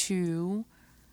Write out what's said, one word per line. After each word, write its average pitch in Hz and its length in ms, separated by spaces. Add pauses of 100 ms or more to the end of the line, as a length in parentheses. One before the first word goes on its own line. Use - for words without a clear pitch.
to 180 560 (480)